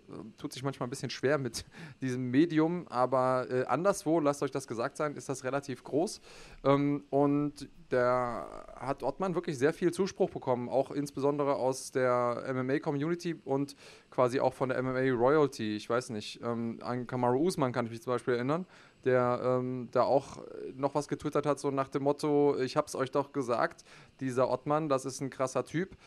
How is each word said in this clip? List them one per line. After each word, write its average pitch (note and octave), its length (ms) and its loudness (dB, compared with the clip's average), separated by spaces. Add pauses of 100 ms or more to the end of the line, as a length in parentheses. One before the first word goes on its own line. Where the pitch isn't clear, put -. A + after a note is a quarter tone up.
äh, - 320 -14
tut D3 140 -8
sich B2+ 80 -10
manchmal C3+ 240 -4
ein A#2+ 40 -8
bisschen C3 200 -6
schwer C#3 260 2
mit B2+ 300 -4 (160)
<laughs> D3 180 -18
diesem B2+ 300 -2
Medium, D#3+ 580 2
aber, B2+ 640 2
äh, B2+ 160 0
anderswo, E3 520 2
lasst C#3+ 240 2
euch C3+ 80 -2
das C#3 160 -6
gesagt A#2+ 300 -6
sein, D3+ 180 -4
ist B2+ 140 -12
das C3 160 -6
relativ C3 400 -6
groß. E3+ 380 -2 (420)
Ähm, C#3+ 460 2
und C#3+ 580 0 (220)
da A#2+ 720 0 (100)
hat C3+ 280 -6
Ottman E3 320 -2
wirklich E3+ 240 -4
sehr C#3 160 2
viel E3+ 180 0
Zuspruch - 380 -2
bekommen, B2 400 -2
auch C3 200 0
insbesondere C#3+ 640 0
aus B2+ 360 -2
der B2 540 2
M-M-A-Community D3+ 960 -2
und C#3 320 -2 (340)
quasi B2+ 300 4
auch B2+ 140 2
von C3 160 -2
der B2 80 0
M-M-A-Royalty. B2+ 1000 2
Ich G#2 140 -8
weiß B2 180 0
nicht, G#2+ 340 -8
ähm, A#2 380 -4
an B2 260 -6
Kamaru B2+ 380 2
Usman D#3+ 280 0
kann B2 120 -2
ich A2 60 -6
mich A2+ 100 -10
zum B2+ 140 -2
Beispiel A#2+ 180 0
erinnern, C#3 320 0 (400)
der, B2 400 4
ähm, B2+ 460 0
da B2 140 4
auch C3 340 0 (360)
noch C#3 200 -2
was D3 120 -2
getwittert C#3+ 380 -2
hat, C#3+ 160 0
so C#3+ 100 -2
nach C3+ 180 -2
dem C#3 160 -4
Motto, D3 540 4
„Ich B2+ 200 0
hab's - 160 -2
euch C3 160 -2
doch C#3 220 -2
gesagt, B2+ 520 -2 (360)
dieser B2+ 280 2
Ottman, D3 400 0
das C3+ 160 2
ist C3 160 -6
ein C3+ 80 -4
krasser B2+ 380 -2
Typ.“ F3 400 -4